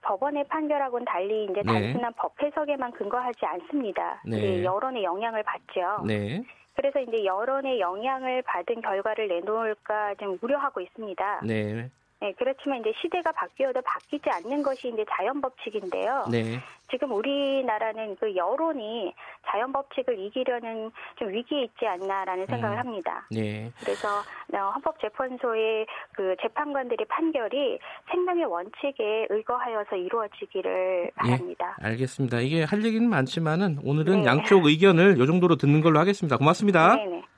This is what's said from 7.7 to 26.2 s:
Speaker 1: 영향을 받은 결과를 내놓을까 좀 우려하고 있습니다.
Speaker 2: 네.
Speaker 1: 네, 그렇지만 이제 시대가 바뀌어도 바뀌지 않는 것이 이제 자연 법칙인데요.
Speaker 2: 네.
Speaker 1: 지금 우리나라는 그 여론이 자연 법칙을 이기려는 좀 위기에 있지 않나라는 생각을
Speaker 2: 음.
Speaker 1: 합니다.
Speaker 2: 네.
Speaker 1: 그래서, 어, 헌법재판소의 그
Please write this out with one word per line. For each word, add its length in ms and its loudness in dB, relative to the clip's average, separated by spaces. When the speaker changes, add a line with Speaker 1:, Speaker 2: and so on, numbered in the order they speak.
Speaker 1:
영향을 640 -2
받은 400 -4
결과를 480 -2
내놓을까 840 -2
좀 260 -6
우려하고 400 -2
있습니다. 640 -6
Speaker 2:
네. 440 -4
Speaker 1:
네, 160 -4
그렇지만 440 -4
이제 100 -2
시대가 300 -2
바뀌어도 500 -4
바뀌지 480 -6
않는 320 -2
것이 280 -2
이제 200 -2
자연 300 -2
법칙인데요. 920 -4
Speaker 2:
네. 300 0
Speaker 1:
지금 220 -4
우리나라는 1040 -2
그 180 -2
여론이 800 -2
자연 240 -2
법칙을 480 -4
이기려는 720 -4
좀 120 -6
위기에 340 -4
있지 240 -6
않나라는 600 -4
생각을 280 -2
Speaker 2:
음. 40 -4
Speaker 1:
합니다. 520 -6
Speaker 2:
네. 480 -4
Speaker 1:
그래서, 280 -4
어, 40 -2
헌법재판소의 1080 -2
그 280 -2